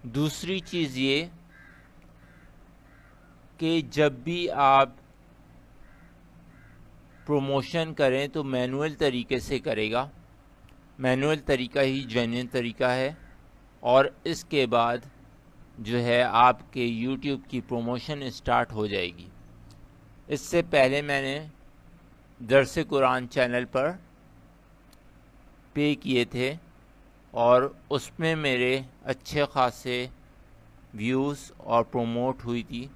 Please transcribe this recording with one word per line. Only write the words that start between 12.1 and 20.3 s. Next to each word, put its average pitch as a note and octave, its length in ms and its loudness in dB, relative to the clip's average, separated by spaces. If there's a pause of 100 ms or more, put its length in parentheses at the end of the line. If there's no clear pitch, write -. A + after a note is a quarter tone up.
तरीका B2 420 -2
है। C3 260 -2 (680)
और C3 320 4 (120)
इसके D3 420 0
बाद A#2 420 0 (680)
जो A#2 220 -2
है A#2+ 220 4
आपके B2 640 4 (100)
YouTube C3 520 -4
की B2+ 140 -4
प्रमोशन B2 680 -6
स्टार्ट A#2+ 420 0
हो G#2+ 160 -2
जाएगी। F2+ 400 -6 (1000)
इससे E3 360 -2